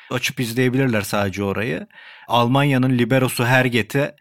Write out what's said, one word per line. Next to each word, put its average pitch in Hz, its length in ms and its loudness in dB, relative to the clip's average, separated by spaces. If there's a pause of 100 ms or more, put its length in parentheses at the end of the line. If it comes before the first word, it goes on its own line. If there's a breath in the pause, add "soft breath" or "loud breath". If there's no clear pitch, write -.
(120)
açıp - 280 -4
izleyebilirler 123 600 0
sadece 98 420 -4
orayı. 110 440 -6 (400 loud breath)
Almanya'nın 131 680 2
liberosu 123 480 0
Herget'e 127 760 0